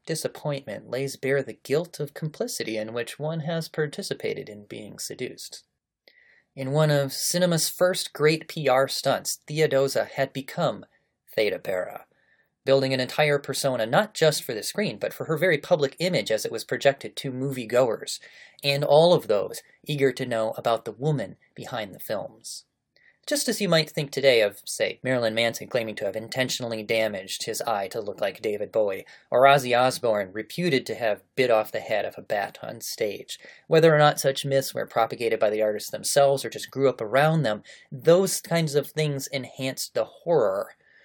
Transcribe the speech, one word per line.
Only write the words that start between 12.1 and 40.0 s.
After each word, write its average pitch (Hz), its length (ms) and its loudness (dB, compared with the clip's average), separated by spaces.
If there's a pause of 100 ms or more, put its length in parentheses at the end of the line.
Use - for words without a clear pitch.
building 135 280 4
an 127 80 0
entire 143 380 2
persona 127 460 -2
not 175 280 0
just 156 280 2
for - 120 -8
the 104 100 -6
screen, 156 340 -4
but 101 160 -4
for 131 120 -10
her 160 100 -2
very 160 220 2
public 147 420 0
image 156 320 -2
as 110 140 -2
it - 60 -6
was 113 120 -8
projected 131 500 0
to - 180 -8
moviegoers, 123 880 -2 (440)
and 143 220 2
all 160 280 8
of - 140 2
those 98 340 0 (220)
eager 139 300 2
to 127 120 -4
know 113 320 -2
about 117 280 0
the 117 60 -8
woman 113 440 -2 (200)
behind 113 380 -10
the - 60 -18
films. - 640 -10 (640)
Just 285 220 0
as 220 100 -2
you 202 80 0
might 160 220 4
think 147 220 -6
today 127 300 6
of, 104 240 0
say, - 380 -4
Marilyn 120 300 0
Manson 113 340 -2
claiming 110 280 -4
to 104 100 -6
have 98 100 -4
intentionally 113 680 -4
damaged 104 600 -2
his 110 180 -6
eye 101 280 -2
to 120 100 -6
look 101 220 -8
like 98 200 -4
David 104 300 -4
Bowie, 101 340 0 (240)
or 120 140 4
Ozzy 131 340 6
Osbourne 113 540 2
reputed 127 540 -2
to 110 100 -4
have 110 280 -2 (120)
bit 127 160 2
off 107 200 4
the 117 100 -4
head 101 240 -2
of 92 120 -8
a - 40 -16
bat 101 400 -4
on 113 180 -12
stage. - 600 -6 (280)
Whether 160 260 6
or 151 40 6
not 147 240 6
such 139 240 0
myths 135 280 0
were 117 120 -4
propagated 113 540 0
by 110 100 4
the 107 120 0
artists 107 280 -2
themselves 139 560 2
or 117 40 -6
just - 220 -12
grew 135 160 2
up 127 140 0
around 147 420 4
them, 104 200 -2 (280)
those 170 480 4
kinds 160 360 -2
of 139 120 0
things 147 400 -2
enhanced 131 640 -6
the 113 120 0